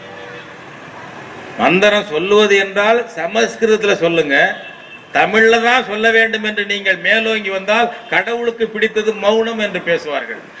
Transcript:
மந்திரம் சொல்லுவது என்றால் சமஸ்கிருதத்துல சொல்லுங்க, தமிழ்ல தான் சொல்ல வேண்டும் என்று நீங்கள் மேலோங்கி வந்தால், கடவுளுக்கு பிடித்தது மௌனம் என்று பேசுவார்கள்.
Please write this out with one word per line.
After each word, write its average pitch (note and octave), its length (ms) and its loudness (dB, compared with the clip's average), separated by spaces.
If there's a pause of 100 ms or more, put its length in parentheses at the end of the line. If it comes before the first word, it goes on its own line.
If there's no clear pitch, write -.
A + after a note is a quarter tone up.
(1600)
மந்திரம் G3 560 2
சொல்லுவது G3+ 460 4
என்றால் G3+ 420 2 (120)
சமஸ்கிருதத்துல G3+ 840 0
சொல்லுங்க, E3 380 2 (760)
தமிழ்ல A3 500 4
தான் A#3+ 280 2
சொல்ல G#3+ 220 -2
வேண்டும் A3 360 2
என்று G#3 180 -4
நீங்கள் G3 360 -2
மேலோங்கி G#3+ 500 0
வந்தால், G#3 360 0 (220)
கடவுளுக்கு A#3 580 -2
பிடித்தது G#3+ 520 -2
மௌனம் A3 460 0
என்று F3+ 160 -6
பேசுவார்கள். C#3+ 600 -4 (200)